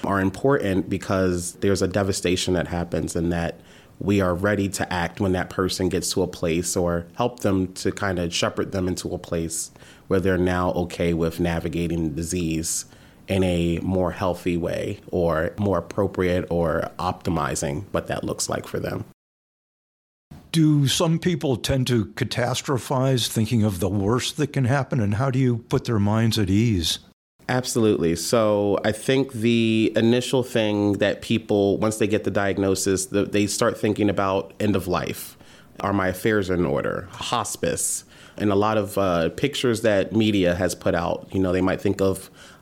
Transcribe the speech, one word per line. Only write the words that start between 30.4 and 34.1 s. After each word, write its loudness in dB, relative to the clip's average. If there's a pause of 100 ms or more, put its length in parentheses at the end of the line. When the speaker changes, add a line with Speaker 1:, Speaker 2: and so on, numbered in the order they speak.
Speaker 1:
thing 2
that 0
people, 2
once 0
they 2
get 0
the -2
diagnosis, 0
the, 0
they 0
start 0
thinking 2
about 0